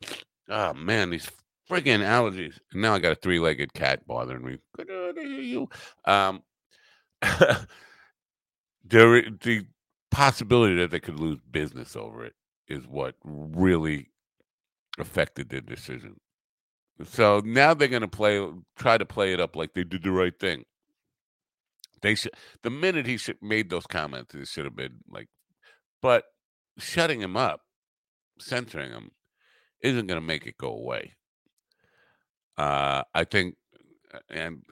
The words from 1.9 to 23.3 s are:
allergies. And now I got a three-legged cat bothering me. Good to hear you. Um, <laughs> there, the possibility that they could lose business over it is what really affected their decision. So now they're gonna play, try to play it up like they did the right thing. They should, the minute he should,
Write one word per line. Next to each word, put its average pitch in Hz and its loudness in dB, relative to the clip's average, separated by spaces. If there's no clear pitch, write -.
allergies. 98 0
And 92 -6
now 110 2
I 92 0
got 82 0
a - -8
three-legged 82 0
cat 69 -2
bothering 62 -8
me. 65 -10
Good 359 -10
to 320 -14
hear 277 -10
you. 254 -6
Um, 95 2
<laughs> - -
there, 117 10
the 110 -4
possibility 120 4
that 87 0
they 82 -2
could 76 -10
lose 80 -4
business 73 -8
over - -14
it - -18
is 69 -10
what 65 -8
really 78 0
affected - -4
their 65 -8
decision. 55 -14
So 104 4
now 135 6
they're 143 2
gonna 120 -2
play, 104 2
try 117 4
to 101 -2
play 98 0
it 90 0
up 85 -2
like 80 -6
they 90 -2
did 85 -8
the 95 -2
right 92 0
thing. 80 -4
They 104 2
should, - -6
the 117 -4
minute 156 -2
he 120 -2
should, - -10